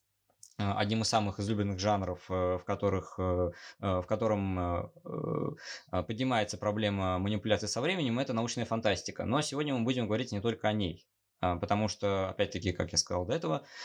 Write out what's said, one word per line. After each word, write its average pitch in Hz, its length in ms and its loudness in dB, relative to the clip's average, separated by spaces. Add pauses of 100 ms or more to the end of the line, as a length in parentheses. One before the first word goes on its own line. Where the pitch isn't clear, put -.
(600)
э, 101 180 2
одним 107 240 2
из 104 80 0
самых 104 300 2
излюбленных 101 400 0
жанров, 95 500 0
э, 92 300 2
в - 60 -12
которых, 95 520 0
э, 90 320 2 (320)
э, 92 200 2
в 87 40 -6
котором, 98 540 0
э, 87 300 0 (1000)
э, 92 120 2
поднимается 113 560 0
проблема 101 580 2
манипуляции 104 480 2
со 117 160 -4
временем, 143 380 0
это 135 140 -2
научная 117 320 0
фантастика. 104 600 0
Но 127 160 2
сегодня 147 320 -2
мы 120 100 0
будем 123 220 0
говорить 113 260 0
не 101 100 -2
только 110 260 0
о 107 60 4
ней, 95 340 -2 (340)
э, 90 140 2
потому 104 320 2
что, 98 420 0
опять-таки, 92 440 -2
как 87 180 -2
я 85 80 -4
сказал 90 260 -2
до 110 80 -2
этого, 165 300 -2 (220)